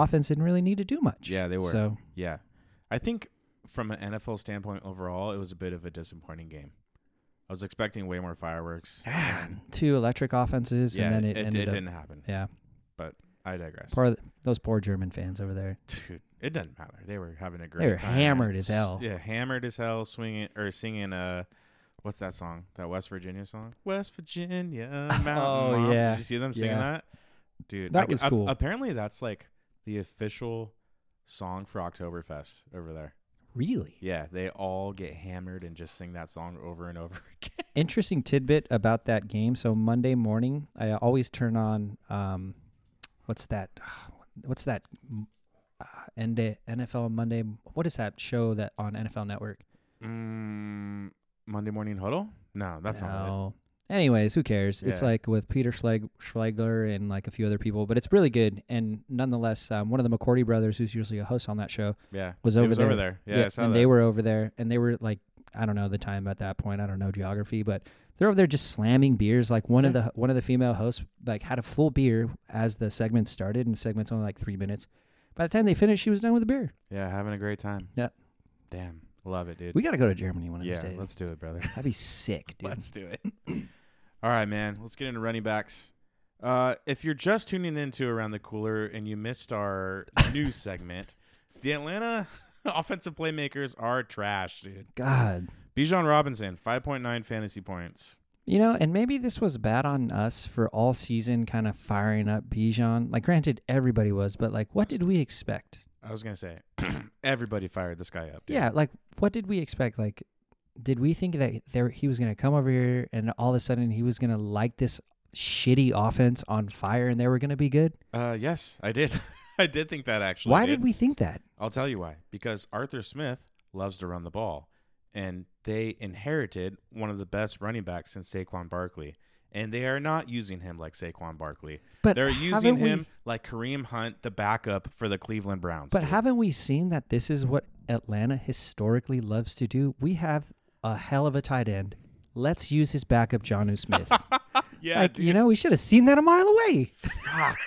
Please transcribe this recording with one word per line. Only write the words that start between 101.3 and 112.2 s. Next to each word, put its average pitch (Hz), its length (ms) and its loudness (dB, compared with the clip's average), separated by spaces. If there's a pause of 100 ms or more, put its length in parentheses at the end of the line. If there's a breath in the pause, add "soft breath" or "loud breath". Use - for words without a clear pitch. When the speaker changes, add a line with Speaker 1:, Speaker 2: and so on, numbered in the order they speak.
Speaker 1:
kinda 110 260 0
firing 107 560 0
up 107 220 0
Bijan. 113 600 2
Like, 117 140 0
granted, 156 460 4
everybody 120 420 4
was, 98 240 0
but, 113 160 0
like, 107 240 -2
what 208 140 4
did 214 140 -2
we 180 160 4
expect? - 600 -6 (260)
Speaker 2:
I 107 60 -10
was 110 120 -8
gonna 107 120 -8
say, 87 240 -12 (180)
<clears throat> - 460 -6
everybody 110 460 -2
fired 87 280 -4
this 90 120 -10
guy 82 200 -8
up, - 160 -18
dude. 294 100 -6
Speaker 1:
Yeah, 151 180 2
like, 151 160 2 (300)
what 202 120 4
did 208 160 -6
we 196 120 -2
expect? 131 380 -4
Like, 107 260 -4 (580)
did 120 180 0
we 147 140 4
think 170 240 -2
that 123 240 0 (100)
there, 123 160 2
he 143 220 -2
was 120 100 0
gonna 113 160 2